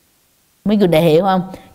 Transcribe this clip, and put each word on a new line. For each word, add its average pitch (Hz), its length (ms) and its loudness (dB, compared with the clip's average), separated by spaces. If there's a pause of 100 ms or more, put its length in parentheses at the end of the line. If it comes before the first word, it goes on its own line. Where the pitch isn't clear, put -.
(640)
Mấy 208 120 0
người 196 120 2
đệ 160 120 0
hiểu 170 220 2
không? 190 200 -2 (320)